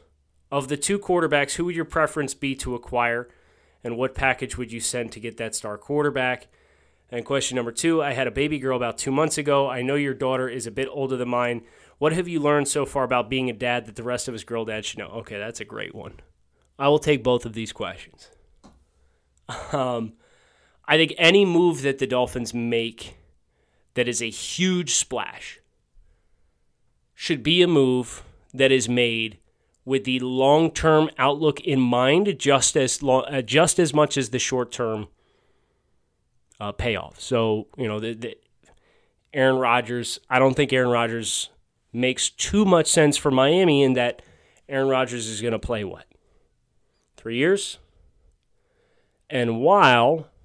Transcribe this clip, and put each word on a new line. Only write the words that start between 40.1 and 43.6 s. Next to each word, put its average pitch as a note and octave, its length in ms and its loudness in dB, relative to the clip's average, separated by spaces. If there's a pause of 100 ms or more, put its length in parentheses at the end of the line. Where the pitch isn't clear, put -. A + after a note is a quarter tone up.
I B2+ 120 4
don't C3+ 140 4
think C3+ 180 0
Aaron B2+ 180 2
Rodgers A#2 600 -2 (420)
makes B2 360 -2
too - 360 0
much F3 240 4
sense D3 280 4
for - 140 0
Miami C#3+ 540 4